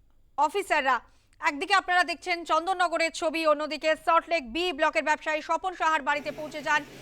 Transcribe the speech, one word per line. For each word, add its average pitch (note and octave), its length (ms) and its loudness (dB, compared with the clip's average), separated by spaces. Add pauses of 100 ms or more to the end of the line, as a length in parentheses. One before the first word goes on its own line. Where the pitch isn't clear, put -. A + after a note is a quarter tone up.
(380)
অফিসাররা। D4 600 2 (400)
একদিকে D#4+ 340 0
আপনারা F4+ 300 4
দেখছেন E4+ 400 -4
চন্দননগরের E4 680 0
ছবি, E4 360 -2
অন্যদিকে D4+ 480 0 (120)
সল্টলেক E4 460 2
বি F4 200 -2
ব্লকের D#4 300 0
ব্যবসায়ী D4+ 400 -2
স্বপন E4+ 320 -2
সাহার D#4+ 280 0
বাড়িতে D4 280 -2
পৌঁছে D4+ 320 -10
যান D4 220 2 (180)